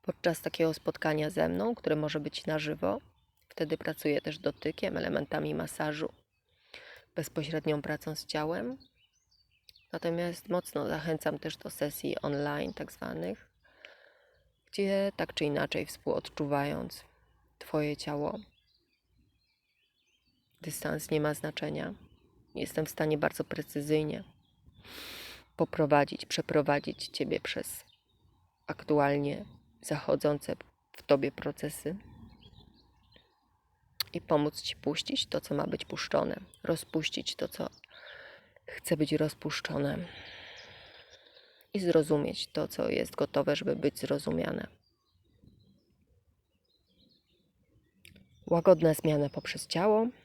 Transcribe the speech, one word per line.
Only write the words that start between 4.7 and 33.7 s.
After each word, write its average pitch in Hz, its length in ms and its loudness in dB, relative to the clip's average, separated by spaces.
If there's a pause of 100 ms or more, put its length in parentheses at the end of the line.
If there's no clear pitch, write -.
elementami 151 580 0
masażu, 156 580 -4 (1000)
bezpośrednią 151 680 -2
pracą 151 340 -4
z - 100 -10
ciałem. 175 520 -2 (1120)
Natomiast 170 580 -2
mocno 170 380 -2
zachęcam 156 520 0
też - 180 -8
do - 120 -12
sesji - 520 -2
online 147 520 -2
tak - 180 -10
zwanych, - 580 -8 (1160)
gdzie 196 500 2
tak - 180 -4
czy 160 120 0
inaczej 147 400 0
współodczuwając - 1200 -2 (540)
twoje 147 400 -2
ciało, 147 420 -4 (2250)
dystans 151 500 -4
nie 151 100 4
ma 151 120 2
znaczenia. 151 600 -4 (640)
Jestem - 300 -2
w - 40 -8
stanie 156 280 2
bardzo 147 260 0
precyzyjnie 151 800 0 (1300)
poprowadzić, 147 680 4
przeprowadzić - 840 0
ciebie - 320 -2
przez - 460 -6 (800)
aktualnie 143 800 2 (360)
zachodzące - 760 0 (360)
w - 120 -18
tobie 139 280 4
procesy 147 640 -6 (2250)